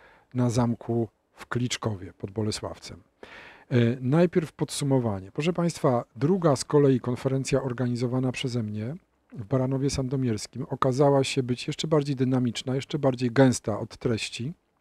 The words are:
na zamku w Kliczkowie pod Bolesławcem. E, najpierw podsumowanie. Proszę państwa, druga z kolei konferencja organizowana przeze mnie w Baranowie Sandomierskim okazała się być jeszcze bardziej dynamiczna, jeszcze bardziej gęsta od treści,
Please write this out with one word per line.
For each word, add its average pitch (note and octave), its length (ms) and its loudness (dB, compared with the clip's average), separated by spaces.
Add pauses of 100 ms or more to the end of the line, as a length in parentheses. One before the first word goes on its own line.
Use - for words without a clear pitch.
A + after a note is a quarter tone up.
(340)
na B2 160 2
zamku A#2 580 0 (240)
w - 140 -20
Kliczkowie G#2+ 680 -4
pod - 180 -10
Bolesławcem. G2 720 -6 (680)
E, A#2+ 300 4
najpierw E3 520 2
podsumowanie. A#2 800 -2
Proszę D#3 200 -2
państwa, D#3+ 520 0 (120)
druga D#3 400 2
z - 80 -4
kolei C#3 360 4
konferencja C3 600 -2
organizowana B2 720 -2
przeze A#2+ 300 -4
mnie G#2+ 320 -6 (380)
w D3 120 -12
Baranowie C3 460 0
Sandomierskim B2+ 800 -2
okazała C3+ 540 4
się C3+ 180 -2
być B2 240 -4
jeszcze D#3 220 -6
bardziej D3 280 0
dynamiczna, B2+ 580 0
jeszcze C#3 240 -4
bardziej B2+ 320 0
gęsta A#2+ 480 4
od A2 180 -10
treści, A#2+ 560 -4 (280)